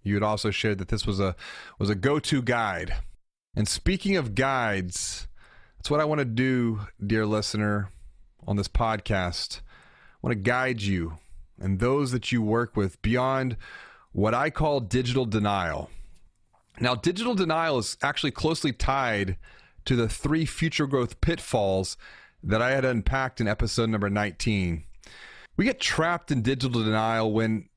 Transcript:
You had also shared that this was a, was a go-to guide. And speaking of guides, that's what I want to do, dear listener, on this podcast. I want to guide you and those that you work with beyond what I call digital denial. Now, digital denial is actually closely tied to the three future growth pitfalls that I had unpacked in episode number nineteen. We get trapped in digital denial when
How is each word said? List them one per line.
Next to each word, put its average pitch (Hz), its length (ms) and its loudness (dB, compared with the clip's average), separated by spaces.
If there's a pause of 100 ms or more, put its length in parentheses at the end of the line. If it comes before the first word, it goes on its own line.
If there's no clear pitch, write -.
You 101 140 0
had 101 80 2
also 107 260 0
shared 101 300 -2
that 92 80 -6
this 107 180 -2
was 98 140 -2
a, 95 160 0 (420)
was 104 140 0
a 104 40 2
go-to 139 460 2
guide. 110 540 0 (600)
And - 120 0
speaking 196 480 0
of 123 180 -2
guides, 113 920 -2 (500)
that's - 140 -6
what 147 80 4
I 151 60 2
want 151 120 0
to 139 80 2
do, 117 640 0 (180)
dear 107 220 2
listener, 104 640 0 (560)
on 104 80 0
this 101 120 0
podcast. 101 960 0
I - 600 -20
want 123 80 0
to 104 100 0
guide 123 400 0
you 87 380 0 (400)
and 95 200 0
those 131 320 2
that 123 200 -2
you 120 100 2
work 110 340 0
with 98 280 0
beyond 127 520 0 (580)
what 107 200 2
I 139 160 2
call 147 300 0
digital 123 480 0
denial. 101 640 0 (880)
Now, 123 160 0
digital 202 400 0
denial 160 420 2
is - 240 -4
actually 143 300 -2
closely 156 420 0
tied 110 640 0 (480)
to 131 100 2
the 113 140 2
three 156 380 0
future 156 400 0
growth 131 340 0
pitfalls 98 760 0 (440)
that 110 220 2
I 127 80 2
had 135 120 2
unpacked 131 560 0
in 110 80 2
episode 113 440 0
number 101 180 2
nineteen. 98 760 0 (680)
We 185 100 2
get 262 140 0
trapped 165 520 0
in 127 100 2
digital 123 420 0
denial 110 480 2
when 110 440 2